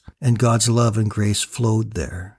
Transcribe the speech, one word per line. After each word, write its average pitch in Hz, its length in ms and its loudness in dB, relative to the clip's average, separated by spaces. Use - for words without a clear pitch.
and 120 180 2
God's 117 300 2
love 117 280 2
and 107 140 0
grace 104 320 0
flowed 110 520 -2
there. 90 440 -8